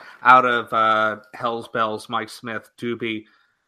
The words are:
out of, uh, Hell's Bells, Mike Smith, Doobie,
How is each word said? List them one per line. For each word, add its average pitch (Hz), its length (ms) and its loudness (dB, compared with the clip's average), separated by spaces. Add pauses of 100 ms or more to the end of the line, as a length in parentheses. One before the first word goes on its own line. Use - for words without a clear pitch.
(220)
out 127 240 8
of, 120 280 -2
uh, 110 480 0 (120)
Hell's 117 360 -8
Bells, 110 400 -6
Mike 113 200 -6
Smith, 110 480 -14
Doobie, 113 480 -8 (420)